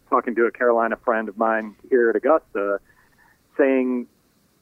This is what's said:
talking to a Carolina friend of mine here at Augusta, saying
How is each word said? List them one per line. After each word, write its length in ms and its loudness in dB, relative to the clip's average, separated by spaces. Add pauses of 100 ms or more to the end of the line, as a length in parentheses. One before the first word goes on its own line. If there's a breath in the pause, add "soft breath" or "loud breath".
talking 280 -2
to 100 2
a 60 0
Carolina 460 0
friend 300 -2
of 80 -12
mine 400 -2 (140)
here 220 2
at 40 -2
Augusta, 640 -2 (800 soft breath)
saying 480 0 (560)